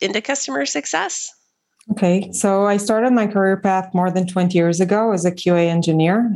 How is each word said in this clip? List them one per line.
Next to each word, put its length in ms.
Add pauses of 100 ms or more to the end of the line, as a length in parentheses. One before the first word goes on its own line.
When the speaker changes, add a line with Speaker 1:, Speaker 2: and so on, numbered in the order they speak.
Speaker 1:
into 180
customer 460
success? 680 (600)
Speaker 2:
Okay, 420
so 320
I 100
started 380
my 120
career 300
path 380
more 180
than 160
twenty 300
years 240
ago 320
as 100
a 80
Q 240
A 140
engineer 680